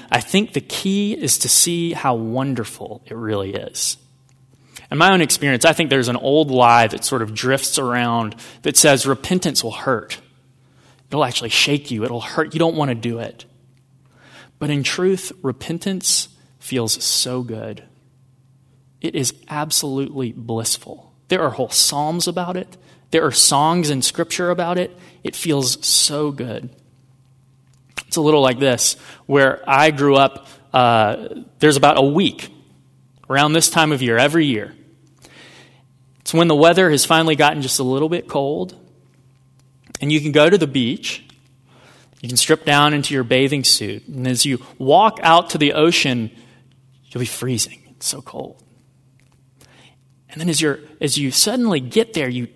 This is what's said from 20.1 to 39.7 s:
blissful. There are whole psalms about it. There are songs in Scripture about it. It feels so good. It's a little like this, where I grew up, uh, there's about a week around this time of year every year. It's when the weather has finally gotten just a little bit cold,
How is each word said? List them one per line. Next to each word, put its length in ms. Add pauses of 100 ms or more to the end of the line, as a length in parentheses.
blissful. 800 (160)
There 140
are 80
whole 180
psalms 580
about 300
it. 220 (320)
There 140
are 80
songs 580
in 120
Scripture 480
about 280
it. 180 (300)
It 100
feels 500
so 440
good. 400 (1400)
It's 100
a 60
little 180
like 180
this, 360 (320)
where 420
I 220
grew 240
up, 320 (260)
uh, 560 (300)
there's 180
about 220
a 40
week 480 (760)
around 240
this 160
time 240
of 80
year 160
every 300
year. 280 (1500)
It's 120
when 160
the 60
weather 360
has 140
finally 320
gotten 260
just 180
a 20
little 260
bit 200
cold, 460 (1300)